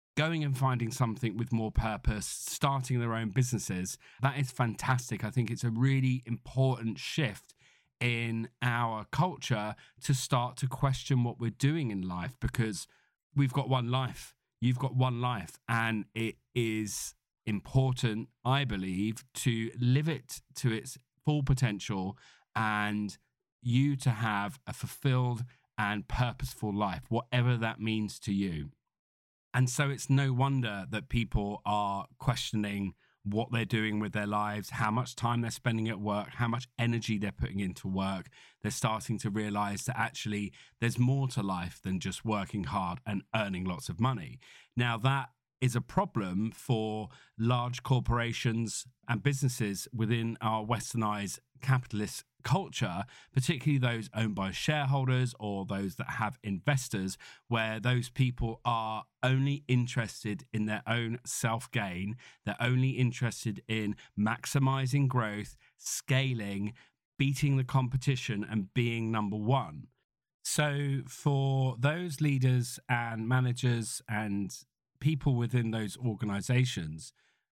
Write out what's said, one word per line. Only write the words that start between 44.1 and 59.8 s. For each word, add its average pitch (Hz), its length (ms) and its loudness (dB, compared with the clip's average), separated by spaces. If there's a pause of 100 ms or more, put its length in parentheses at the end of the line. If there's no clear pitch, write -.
Now, 120 220 2
that 131 320 0 (300)
is 123 160 2
a 120 60 2
problem 110 680 -2
for 110 600 -2 (280)
large 123 460 0
corporations 117 1040 0 (200)
and 110 140 0
businesses 123 720 0
within 113 480 2
our 110 240 0
westernized 107 720 -2 (240)
capitalist 113 640 0 (200)
culture, 117 600 0 (280)
particularly 143 460 2
those 117 380 0
owned 110 180 2
by 95 160 0
shareholders 131 920 2
or 101 240 -2
those 98 340 -4
that - 160 -6
have - 280 -2
investors, 98 720 -2 (320)
where 110 320 0
those 123 300 2
people 120 560 0
are 110 380 -2 (180)
only 135 460 2
interested 117 840 0